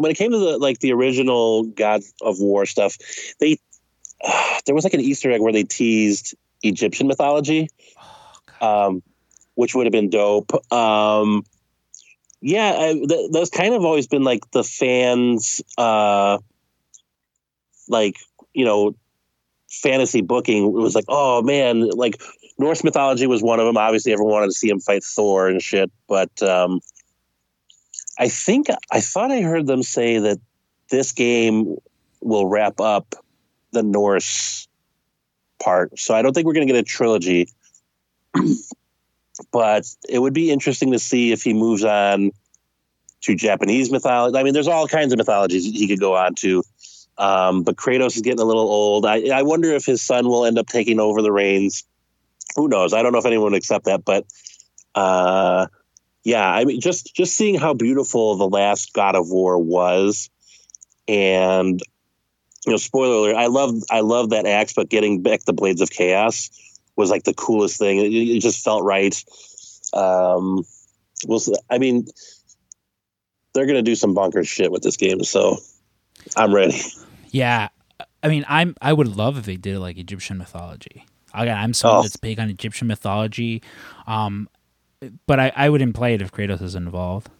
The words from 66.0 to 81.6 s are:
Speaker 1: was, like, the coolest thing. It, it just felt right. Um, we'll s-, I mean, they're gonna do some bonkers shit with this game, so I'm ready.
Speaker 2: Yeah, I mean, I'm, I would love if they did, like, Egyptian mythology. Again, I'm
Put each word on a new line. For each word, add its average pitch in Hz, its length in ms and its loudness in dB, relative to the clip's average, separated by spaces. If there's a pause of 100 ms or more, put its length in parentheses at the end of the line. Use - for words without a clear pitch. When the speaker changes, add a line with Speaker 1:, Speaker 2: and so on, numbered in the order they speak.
Speaker 1:
was, 101 140 0
like, 98 140 -2
the 98 100 0
coolest 107 440 0
thing. 98 200 0
It, 104 140 0
it 117 280 0
just 110 240 -2
felt 107 180 0
right. 98 320 0 (760)
Um, 92 720 0 (600)
we'll 110 140 -2
s-, 110 100 -6 (180)
I 123 100 0
mean, 123 280 0 (1500)
they're 135 140 0
gonna 135 160 2
do 113 120 2
some 101 200 0
bonkers 90 340 0
shit 90 240 -2
with 90 100 -4
this - 140 -2
game, 95 280 -2
so 98 340 0 (800)
I'm 104 180 2
ready. 95 260 2 (520)
Speaker 2:
Yeah, 120 360 0 (560)
I 151 40 2
mean, 147 200 0
I'm, 160 340 0
I 143 100 2
would 147 140 4 (100)
love 123 220 -2
if 110 80 -10
they 95 100 -6
did, 98 220 -8
like, 90 180 -10
Egyptian 92 400 -12
mythology. 85 680 -16 (260)
Again, 113 240 -4
I'm 110 160 -4